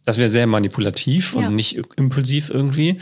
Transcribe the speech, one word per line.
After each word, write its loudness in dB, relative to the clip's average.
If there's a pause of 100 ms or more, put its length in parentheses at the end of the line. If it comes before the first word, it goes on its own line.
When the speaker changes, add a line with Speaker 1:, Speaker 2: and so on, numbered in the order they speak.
Speaker 1:
das -2
wäre 4
sehr 2
manipulativ 0
und 0
Speaker 2:
Ja. 0
Speaker 1:
nicht -2 (180)
impulsiv 0
irgendwie. 0